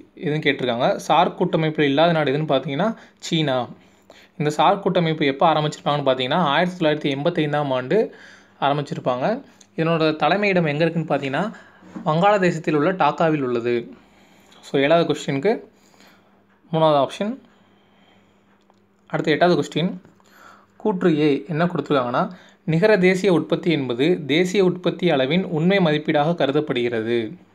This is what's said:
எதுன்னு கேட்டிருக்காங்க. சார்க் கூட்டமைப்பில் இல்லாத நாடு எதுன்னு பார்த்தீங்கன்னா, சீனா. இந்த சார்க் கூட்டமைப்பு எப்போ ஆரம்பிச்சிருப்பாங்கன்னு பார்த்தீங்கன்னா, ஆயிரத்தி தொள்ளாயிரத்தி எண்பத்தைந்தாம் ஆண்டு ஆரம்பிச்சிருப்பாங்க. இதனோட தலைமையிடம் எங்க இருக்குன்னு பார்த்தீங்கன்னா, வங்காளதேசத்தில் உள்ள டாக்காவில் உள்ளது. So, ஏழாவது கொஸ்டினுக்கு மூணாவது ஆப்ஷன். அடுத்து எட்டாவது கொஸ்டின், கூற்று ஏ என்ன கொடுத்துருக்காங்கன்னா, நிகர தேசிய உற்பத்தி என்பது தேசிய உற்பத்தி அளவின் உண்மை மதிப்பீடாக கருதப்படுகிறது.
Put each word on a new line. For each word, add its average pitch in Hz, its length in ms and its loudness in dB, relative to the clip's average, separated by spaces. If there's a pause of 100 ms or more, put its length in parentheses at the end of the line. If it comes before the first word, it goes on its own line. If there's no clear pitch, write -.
(160)
எதுன்னு 151 260 -4
கேட்டிருக்காங்க. 131 540 0 (120)
சார்க் 170 280 2
கூட்டமைப்பில் 160 500 0
இல்லாத 156 260 4
நாடு 151 200 0
எதுன்னு 151 120 -2
பார்த்தீங்கன்னா, 151 500 -2 (240)
சீனா. 135 500 -2 (720)
இந்த 147 120 0
சார்க் 180 320 2
கூட்டமைப்பு 165 440 0
எப்போ 151 280 2
ஆரம்பிச்சிருப்பாங்கன்னு 151 520 -2
பார்த்தீங்கன்னா, 131 280 0
ஆயிரத்தி 180 520 0
தொள்ளாயிரத்தி 151 300 0
எண்பத்தைந்தாம் 147 560 -2
ஆண்டு 131 420 -2 (460)
ஆரம்பிச்சிருப்பாங்க. 147 840 -2 (340)
இதனோட 160 400 0
தலைமையிடம் 175 520 2
எங்க 147 160 0
இருக்குன்னு 160 300 -2
பார்த்தீங்கன்னா, 143 380 -4 (520)
வங்காளதேசத்தில் 170 720 0
உள்ள 151 180 0
டாக்காவில் 156 480 0
உள்ளது. 120 540 -2 (680)
So, - 200 -2
ஏழாவது 151 340 2
கொஸ்டினுக்கு 165 460 -2 (1120)
மூணாவது 156 340 2
ஆப்ஷன். 214 320 -8 (1700)
அடுத்து 156 260 -2
எட்டாவது 160 300 2
கொஸ்டின், 180 300 -4 (840)
கூற்று 180 420 0
ஏ 147 300 2
என்ன 160 160 -2
கொடுத்துருக்காங்கன்னா, 147 680 -2 (340)
நிகர 190 340 2
தேசிய 185 340 2
உற்பத்தி 160 380 0
என்பது 139 560 0
தேசிய 180 380 2
உற்பத்தி 175 460 0
அளவின் 143 340 2
உண்மை 175 340 0
மதிப்பீடாக 151 560 2
கருதப்படுகிறது. 120 1000 -2 (180)